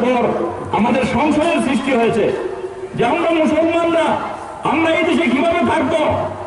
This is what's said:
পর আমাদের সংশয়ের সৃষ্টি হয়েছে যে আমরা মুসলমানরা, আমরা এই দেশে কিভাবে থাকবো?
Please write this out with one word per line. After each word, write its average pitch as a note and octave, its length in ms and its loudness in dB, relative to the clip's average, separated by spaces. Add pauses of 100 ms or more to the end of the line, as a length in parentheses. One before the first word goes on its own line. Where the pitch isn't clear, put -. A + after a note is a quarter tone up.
পর A#3+ 260 2 (500)
আমাদের A#3 260 2 (100)
সংশয়ের D4+ 560 2
সৃষ্টি C#4 220 0
হয়েছে A3 400 2 (640)
যে A3+ 100 0
আমরা E4 260 0
মুসলমানরা, E4 840 2 (460)
আমরা D#4+ 280 0
এই E4 120 2
দেশে E4+ 260 2
কিভাবে E4+ 300 0
থাকবো? D4+ 460 0 (420)